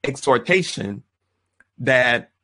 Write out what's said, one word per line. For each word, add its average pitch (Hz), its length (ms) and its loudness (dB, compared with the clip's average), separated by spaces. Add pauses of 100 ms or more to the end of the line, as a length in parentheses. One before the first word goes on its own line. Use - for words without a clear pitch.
exhortation 127 1000 -2 (760)
that 123 520 2 (140)